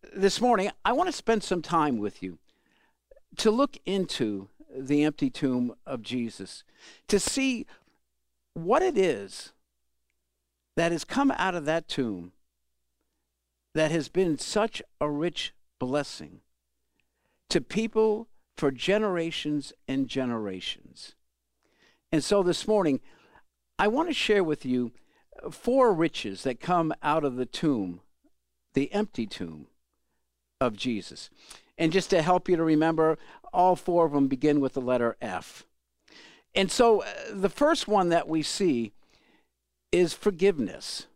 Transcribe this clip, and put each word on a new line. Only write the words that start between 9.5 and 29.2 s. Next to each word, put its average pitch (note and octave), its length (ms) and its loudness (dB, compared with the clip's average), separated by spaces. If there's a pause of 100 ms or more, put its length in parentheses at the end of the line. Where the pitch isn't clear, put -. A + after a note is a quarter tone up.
that E3 140 2
has E3 120 -4
come C4+ 340 0
out F#3 180 0
of D3+ 100 -4
that D#3+ 220 -2
tomb F#2+ 440 -4 (1400)
that D#3 160 2
has D#3+ 160 -2
been E3+ 300 2
such - 440 -2 (200)
a D3+ 80 0
rich D#3 440 -4 (260)
blessing B2+ 600 -6 (1120)
to E3+ 100 0
people A3 680 -2 (300)
for C#3+ 140 0
generations E3 1000 -2 (140)
and C3+ 200 -2
generations. A2+ 1080 -8 (960)
And D3+ 120 0
so G3+ 200 4
this F3 240 0
morning, F#3 320 2 (800)
I G3 80 4
want D4 220 0
to D4 40 -2
share G#3 300 2
with D3+ 220 -2
you B2 260 0 (600)
four B3 420 4
riches D#3 500 -2
that B2+ 160 -4
come E3+ 420 0
out D#3 220 0
of C3 120 -2
the B2 120 -4
tomb, G2+ 540 -2 (760)
the C#3 180 -2
empty G3+ 320 -4